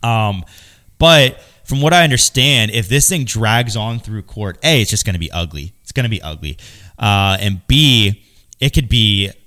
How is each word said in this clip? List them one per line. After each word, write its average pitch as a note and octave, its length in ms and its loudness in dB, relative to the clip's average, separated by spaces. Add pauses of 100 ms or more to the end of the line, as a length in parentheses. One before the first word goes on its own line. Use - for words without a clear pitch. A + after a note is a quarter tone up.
Um, G#2+ 420 0 (540)
but D#3 420 4 (240)
from C#3 160 -4
what D3+ 120 2
I F3 120 6
understand, C3 680 2
if G#2+ 160 -4
this C3+ 200 0
thing E3 160 -4
drags A2+ 520 -2
on A2+ 240 -6
through G#2+ 220 -10
court, G2+ 400 -10
A, D3 200 2
it's G2+ 80 -4
just - 160 -4
gonna F2+ 120 -4
be E2 120 -6
ugly. D#2+ 420 -10 (100)
It's - 100 -20
gonna B2 180 -4
be G2+ 100 -6
ugly. D2+ 380 -12 (400)
Uh, G2 420 0
and G2 260 -6
B, A#2+ 560 2 (380)
it C3 140 -2
could C3+ 160 0
be G2+ 400 0 (160)